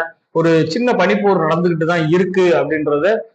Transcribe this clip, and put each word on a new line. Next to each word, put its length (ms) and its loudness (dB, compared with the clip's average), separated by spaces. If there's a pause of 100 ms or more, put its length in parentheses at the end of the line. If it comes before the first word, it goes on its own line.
(320)
ஒரு 220 0 (140)
சின்ன 260 -2
பனிப்போர் 500 0
நடந்துகிட்டு 420 -2
தான் 240 0
இருக்கு 440 2
அப்படின்றத 520 -2 (300)